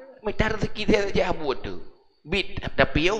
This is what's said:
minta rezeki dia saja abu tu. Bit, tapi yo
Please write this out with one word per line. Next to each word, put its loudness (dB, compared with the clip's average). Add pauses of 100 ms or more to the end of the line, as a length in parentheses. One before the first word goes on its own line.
(240)
minta 0
rezeki -2
dia 4
saja 2 (120)
abu -2
tu. -6 (400)
Bit, -4 (160)
tapi 4
yo -2